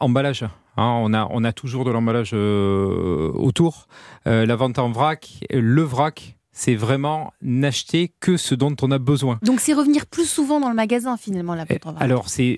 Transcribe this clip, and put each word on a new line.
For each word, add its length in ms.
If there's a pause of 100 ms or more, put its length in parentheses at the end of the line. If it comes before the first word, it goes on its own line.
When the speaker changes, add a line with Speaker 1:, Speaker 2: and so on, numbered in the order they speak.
Speaker 1:
emballage. 440 (340)
Hein, 240
on 100
a, 180
on 140
a 80
toujours 320
de 60
l'emballage, 420
euh, 1040
autour. 540 (380)
Euh, 200
la 100
vente 220
en 120
vrac, 600
le 320
vrac, 560 (140)
c'est 240
vraiment 680
n'acheter 760
que 180
ce 160
dont 260
on 100
a 80
besoin. 440
Speaker 2:
Donc 180
c'est 140
revenir 320
plus 200
souvent 340
dans 100
le 60
magasin 420
finalement, 360
la 120
vente 180
en 80
vrac. 100
Speaker 1:
Alors, 280
c'est, 280